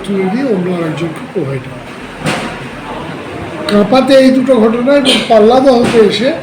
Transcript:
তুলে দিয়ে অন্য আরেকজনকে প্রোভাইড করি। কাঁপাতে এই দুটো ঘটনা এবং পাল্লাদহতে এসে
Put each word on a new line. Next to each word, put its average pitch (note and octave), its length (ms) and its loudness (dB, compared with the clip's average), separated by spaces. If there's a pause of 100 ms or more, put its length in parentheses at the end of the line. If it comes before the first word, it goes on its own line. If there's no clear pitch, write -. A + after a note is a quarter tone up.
তুলে G3 180 -2
দিয়ে G#3 200 -2
অন্য F#3+ 280 -2
আরেকজনকে D#3+ 520 -6 (100)
প্রোভাইড C3+ 280 -6
করি। - 240 -14 (1800)
কাঁপাতে A3+ 460 2
এই C4 180 6
দুটো C4 240 2
ঘটনা A#3 380 2
এবং C4 220 2 (140)
পাল্লাদহতে A#3+ 720 4
এসে G#3+ 300 2 (140)